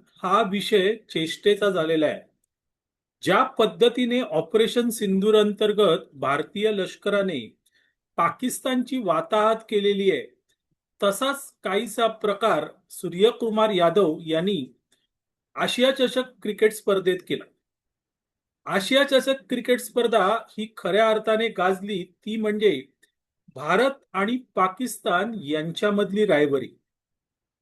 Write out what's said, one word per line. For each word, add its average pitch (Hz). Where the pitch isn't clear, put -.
हा 196
विषय 202
चेष्टेचा 202
झालेला 160
आहे. 101
ज्या 190
पद्धतीने 240
ऑपरेशन 220
सिंदूर 208
अंतर्गत 208
भारतीय 151
लष्कराने 190
पाकिस्तानची 254
वाताहत 208
केलेली 202
आहे, 131
तसाच 262
काहीसा 214
प्रकार 202
सूर्यकुमार 214
यादव 170
यांनी 160
आशिया 214
चषक 262
क्रिकेट 214
स्पर्धेत 185
केला. -
आशिया 196
चषक 269
क्रिकेट 247
स्पर्धा 226
ही 220
खऱ्या 208
अर्थाने 220
गाजली 190
ती -
म्हणजे 208
भारत 180
आणि 214
पाकिस्तान 190
यांच्यामधली 190
रायवरी. 143